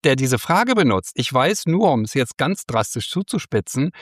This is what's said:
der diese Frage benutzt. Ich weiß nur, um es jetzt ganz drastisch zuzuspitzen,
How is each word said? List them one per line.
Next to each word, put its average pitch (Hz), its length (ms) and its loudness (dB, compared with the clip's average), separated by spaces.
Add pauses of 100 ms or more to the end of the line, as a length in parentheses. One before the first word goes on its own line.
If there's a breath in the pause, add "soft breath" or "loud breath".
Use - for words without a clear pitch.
der 135 140 4
diese 131 240 0
Frage 233 340 2
benutzt. 120 400 2
Ich - 180 -2
weiß 139 340 0
nur, 175 260 2
um 117 100 0
es 107 120 -6
jetzt 131 220 -2
ganz - 300 -4
drastisch 113 440 -2
zuzuspitzen, 160 920 -4